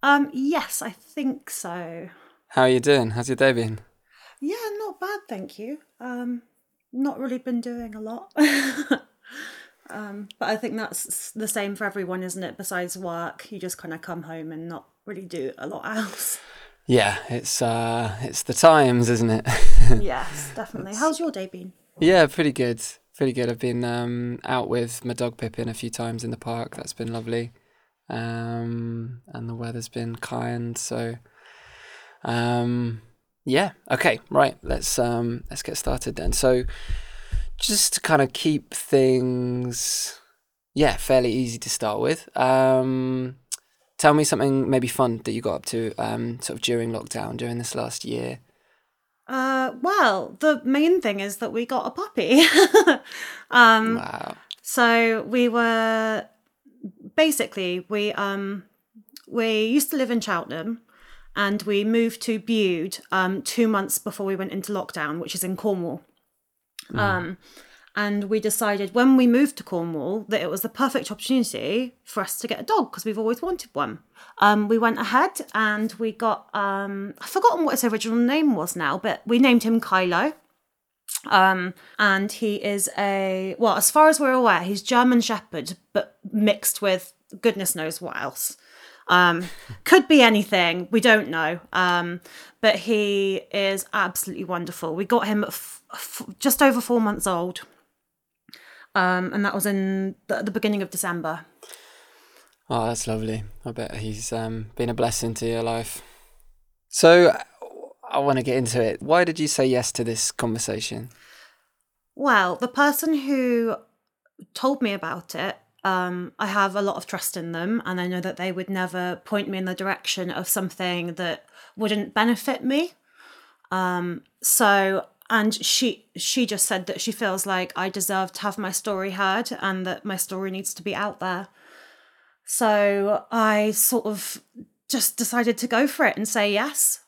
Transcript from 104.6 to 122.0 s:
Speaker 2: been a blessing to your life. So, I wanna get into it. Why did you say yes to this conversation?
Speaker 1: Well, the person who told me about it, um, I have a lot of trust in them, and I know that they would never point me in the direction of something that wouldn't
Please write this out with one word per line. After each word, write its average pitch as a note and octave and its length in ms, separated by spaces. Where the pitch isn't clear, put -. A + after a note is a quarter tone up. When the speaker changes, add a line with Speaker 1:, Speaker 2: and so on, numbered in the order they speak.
Speaker 2:
been A#2+ 120
a A#2 60
blessing A#2 400
to A#2 120
your A#2 160
life. A#2 400
So, E3+ 480
I - 100
wanna C#3 240
get B2+ 140
into B2 260
it. A2 200
Why E3+ 220
did D#3+ 140
you D3+ 100
say C3+ 180
yes B2 260
to A#2+ 120
this A2+ 280
conversation? A2+ 800
Speaker 1:
Well, G#3 400
the A#3+ 120
person C#4+ 460
who B3+ 640
told C4+ 280
me G#3+ 100
about E3+ 420
it, C#3+ 220
um, F3+ 540
I G#3 80
have G3 300
a G3+ 60
lot G3 140
of - 100
trust - 300
in E3+ 160
them, F#3+ 340
and F3+ 140
I F3+ 80
know F3+ 120
that F3+ 160
they F#3 160
would F#3 160
never F3+ 560
point G3+ 240
me G3 100
in F#3 60
the F#3 100
direction F#3+ 560
of F3+ 180
something F3 640
that F3+ 320
wouldn't G#3 360